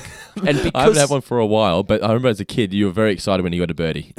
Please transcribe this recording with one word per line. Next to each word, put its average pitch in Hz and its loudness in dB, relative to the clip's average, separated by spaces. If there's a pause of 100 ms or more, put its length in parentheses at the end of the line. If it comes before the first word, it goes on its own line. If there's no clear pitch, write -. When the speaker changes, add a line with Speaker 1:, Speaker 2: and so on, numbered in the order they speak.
(200)
Speaker 1:
<laughs> - -20
Speaker 2:
and 190 -4
Speaker 1:
I 147 2
haven't 139 0
Speaker 2:
because 147 2
Speaker 1:
had 143 4
one 139 -2
for 120 -4
a 110 2
while, 104 2
but 107 0
I 101 -2
remember 123 2
as 104 -2
a 101 -6
kid, 101 -2
you 101 2
were 95 0
very 107 2
excited 92 -2
when 90 -2
you 87 -2
got 85 -2
a 80 -6
Birdie. 78 -6